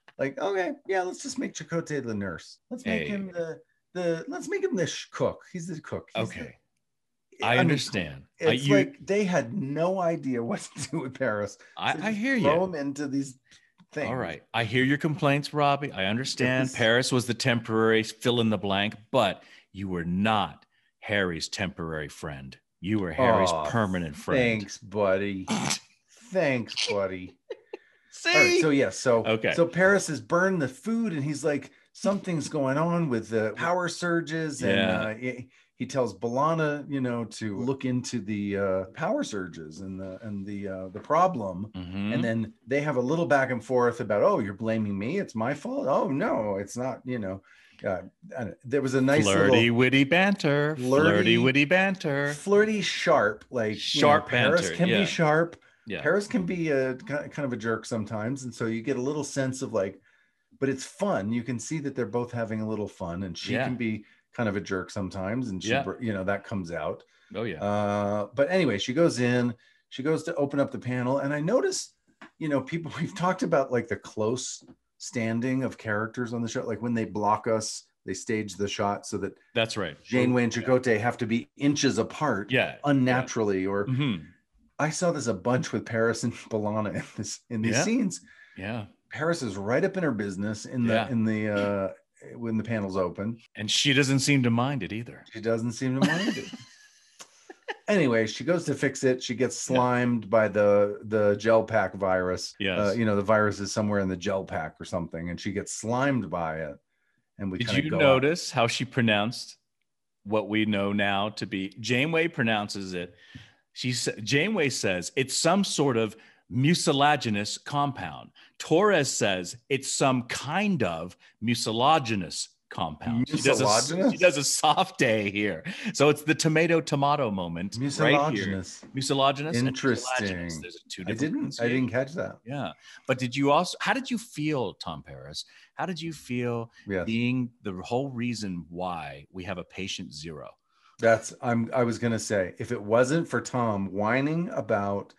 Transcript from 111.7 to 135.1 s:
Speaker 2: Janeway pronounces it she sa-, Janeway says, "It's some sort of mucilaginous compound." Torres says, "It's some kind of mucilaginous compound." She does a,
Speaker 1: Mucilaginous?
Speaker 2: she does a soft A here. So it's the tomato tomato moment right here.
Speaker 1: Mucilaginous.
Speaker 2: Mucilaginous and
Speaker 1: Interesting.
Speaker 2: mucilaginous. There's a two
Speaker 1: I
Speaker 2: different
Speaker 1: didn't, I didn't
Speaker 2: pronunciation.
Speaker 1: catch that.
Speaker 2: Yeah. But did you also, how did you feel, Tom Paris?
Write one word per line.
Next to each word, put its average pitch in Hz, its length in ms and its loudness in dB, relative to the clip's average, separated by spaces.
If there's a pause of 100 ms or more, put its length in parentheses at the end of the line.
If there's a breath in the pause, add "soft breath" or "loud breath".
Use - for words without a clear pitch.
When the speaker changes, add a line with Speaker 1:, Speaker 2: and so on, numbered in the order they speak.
Speaker 2:
Janeway 147 480 2
pronounces 104 640 -2
it 87 220 -8 (640 loud breath)
she 123 140 -2
sa-, 120 300 -4
Janeway 147 460 2
says, 92 460 -2
"It's 135 220 -2
some 190 260 4
sort 139 340 2
of 110 180 0 (340 soft breath)
mucilaginous 139 1080 2
compound." 95 720 -6 (260 soft breath)
Torres 170 540 4
says, 92 440 0 (140)
"It's 135 220 -2
some 127 320 2
kind 170 600 -2
of 85 320 -4 (260 soft breath)
mucilaginous 117 1080 0 (200)
compound." 113 600 -2
She 151 80 -2
does 156 240 4
a, 131 40 4
Speaker 1:
Mucilaginous? 139 480 4
Speaker 2:
she 117 40 -4
does 175 200 6
a 143 60 0
soft - 600 2
A 110 260 4
here. 101 340 -2 (300 loud breath)
So 143 160 6
it's 147 140 2
the 156 120 2
tomato 160 460 2
tomato 143 500 2
moment 90 440 -4
right 113 40 -8
here. 131 40 -2
Speaker 1:
Mucilaginous. 120 1000 0 (120)
Speaker 2:
Mucilaginous 135 640 0
and 127 100 2
Speaker 1:
Interesting. 127 400 0 (140)
Speaker 2:
mucilaginous. 85 380 -4
There's 87 160 -14
a - 140 -20
two 92 140 -12
Speaker 1:
I 87 80 -4
Speaker 2:
different - 80 -4
Speaker 1:
didn't, 165 160 -2 (260)
I 120 80 0
didn't 127 200 0
Speaker 2:
pronunciation. - 0 -
Speaker 1:
catch 139 260 -2
that. 98 300 -8
Speaker 2:
Yeah. 120 260 -8 (360 loud breath)
But 123 120 0
did 123 160 -4
you 139 160 4
also, 175 280 4
how 196 140 0
did 269 180 -4
you 233 60 -2
feel, 143 560 -4
Tom 78 300 -10
Paris? 69 420 -14 (300 soft breath)